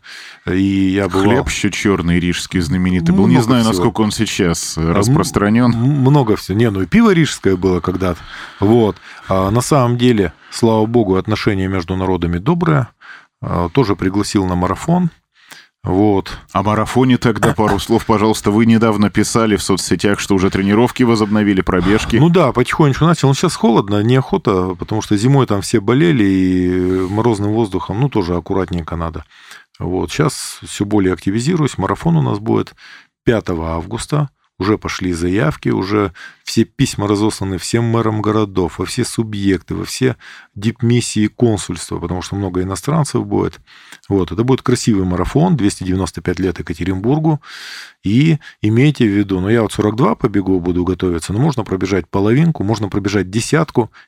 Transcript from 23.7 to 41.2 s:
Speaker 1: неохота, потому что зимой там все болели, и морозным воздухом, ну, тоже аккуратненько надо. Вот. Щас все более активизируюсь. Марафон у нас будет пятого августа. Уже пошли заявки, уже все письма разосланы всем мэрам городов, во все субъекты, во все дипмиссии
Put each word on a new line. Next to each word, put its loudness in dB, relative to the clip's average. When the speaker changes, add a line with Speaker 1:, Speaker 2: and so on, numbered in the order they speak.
Speaker 1:
неохота, 0
потому -6
что 0
зимой 4
там -2
все 0
болели, 2
и 2
морозным 0
воздухом, -2
ну, 2
тоже -2
аккуратненько -4
надо. -8
Вот. -4
Щас -4
все -6
более 2
активизируюсь. -2
Марафон 0
у 2
нас -2
будет -2
пятого -2
августа. -4
Уже 0
пошли -4
заявки, -2
уже 0
все 0
письма -4
разосланы 0
всем -2
мэрам 0
городов, -2
во -4
все -4
субъекты, -2
во -6
все -2
дипмиссии 0